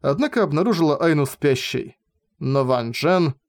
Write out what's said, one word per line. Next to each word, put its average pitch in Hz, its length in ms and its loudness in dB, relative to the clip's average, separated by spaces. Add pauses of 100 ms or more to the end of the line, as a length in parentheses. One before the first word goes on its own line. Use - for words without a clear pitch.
однако 208 420 0
обнаружила 165 600 2
Айну 151 240 2
спящей. - 720 -2 (400)
Но 135 260 0
Ван 123 280 -2
Джен 165 420 0 (140)